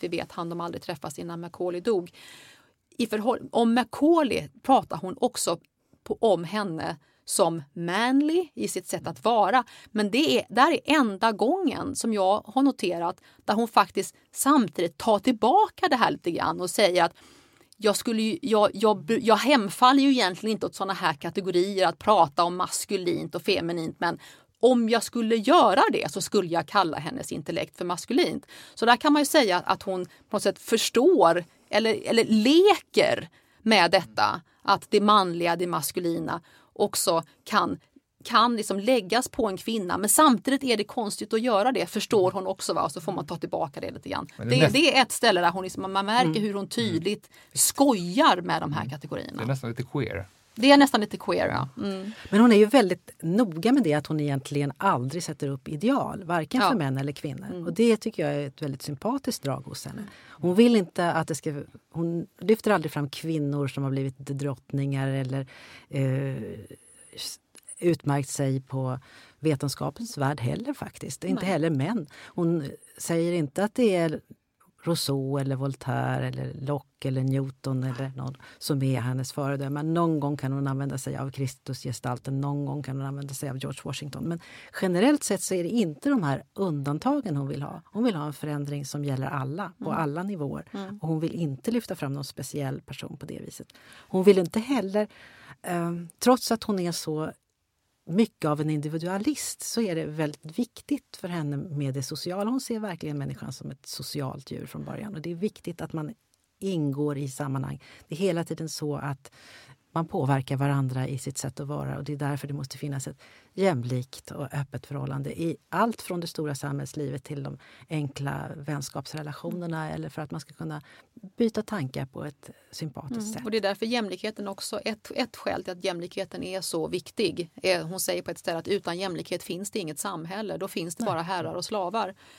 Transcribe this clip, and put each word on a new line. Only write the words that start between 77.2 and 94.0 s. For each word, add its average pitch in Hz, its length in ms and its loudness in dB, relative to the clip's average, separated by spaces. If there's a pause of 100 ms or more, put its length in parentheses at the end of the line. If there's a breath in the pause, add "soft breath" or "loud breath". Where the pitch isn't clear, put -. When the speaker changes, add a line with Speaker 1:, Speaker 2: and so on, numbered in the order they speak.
Speaker 3:
Newton 135 600 -2
eller 131 320 -4
någon 131 220 -8 (200 loud breath)
som 139 260 -2
är 131 180 2
hennes 127 300 -4
föredöme. 139 520 -4
Någon 165 360 2
gång 143 180 -2
kan 131 140 -4
hon 139 160 -2
använda 135 300 -4
sig 135 200 -8
av 135 140 -6
Kristusgestalten, 131 1080 -6
någon 143 240 -4
gång 139 180 -6
kan 135 140 -8
hon 135 80 -6
använda 139 280 -10
sig 139 160 -8
av 131 80 -8
George 139 260 -10
Washington. 143 400 -10
Men 165 160 -6 (420 loud breath)
generellt 208 420 4
sett 190 180 -2
så - 120 -4
är 180 100 0
det 170 60 -4
inte 202 400 0
de 254 140 2
här 139 200 0 (100)
undantagen 165 840 -2
hon 139 100 -4
vill 143 140 -6
ha. 160 240 -10
Hon 214 180 -4
vill 233 120 2
ha 147 100 -4
en 151 80 -6
förändring 143 520 -6
som 147 200 -6
gäller 131 220 -2
alla, 147 520 -6
på 220 100 -8
Speaker 1:
Mm. 160 140 -2
Speaker 3:
alla 151 200 -4
nivåer. 151 500 -6
Speaker 1:
Mm. 196 280 -10
Speaker 3:
Och 156 60 -6
hon 160 120 0
vill 160 160 -2
inte 156 360 -4
lyfta 226 240 -4
fram 139 180 -6
någon 139 120 -8
speciell 135 560 -8
person - 360 -14
på - 80 -16
det - 200 -10
viset. - 220 -16 (400 loud breath)